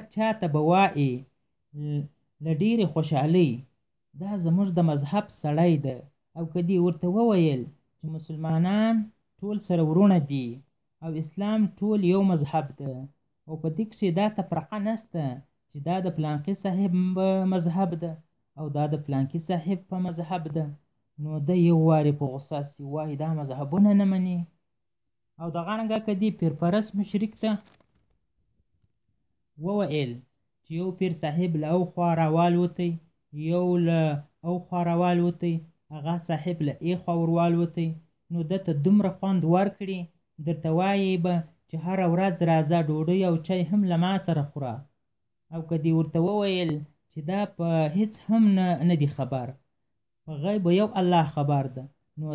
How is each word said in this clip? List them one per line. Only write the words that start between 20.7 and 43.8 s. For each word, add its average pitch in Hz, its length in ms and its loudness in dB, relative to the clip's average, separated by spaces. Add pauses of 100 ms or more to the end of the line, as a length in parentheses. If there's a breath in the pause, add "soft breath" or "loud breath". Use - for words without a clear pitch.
نو 151 200 -6
ده 151 160 0
یو 170 220 6
وارې 156 380 4
په 147 100 -4
غوسه 139 360 -6
سي، 143 220 -12
وایي 147 320 -6
دا 151 160 -4
مذهبونه 147 600 0
نه 202 120 4
مني. 185 340 0 (1000)
او 165 100 -10
دغه 170 260 -6
رنګه 220 280 -2
که 214 120 -2
دې 208 200 0
پیر 165 180 0
پرست 190 420 0
مشرک 208 440 -2
ته 220 120 0 (2000)
وویل 151 540 -2 (480)
چې - 120 -18
یو 170 200 -4
پیر 185 220 -2
صاحب 165 420 -2
له 151 120 -2
اوخوا 175 460 0
راوالوتی، 175 800 2 (420)
یو 165 320 -2 (120)
له 165 240 2 (400)
اوخوا 175 420 -4
راوالوتی، 175 720 0 (360)
هغه 156 260 -6
صاحب 165 440 -4
له 143 180 -2
ایخوا 175 360 -2
وروالوتی، 170 720 0 (420)
نو 170 120 -4
ده 175 140 -2
ته 185 160 -4
دومره 190 360 4
خوند 185 340 0
ورکړي، 190 560 0 (400)
درته 160 320 -4
وایي 190 460 2
به 175 180 0 (280)
چې - 140 -14
هره 180 300 -2
ورځ 180 340 2
راځه 160 420 4
ډوډۍ 156 400 0
او 175 140 2
چای 180 260 -2
هم 196 200 2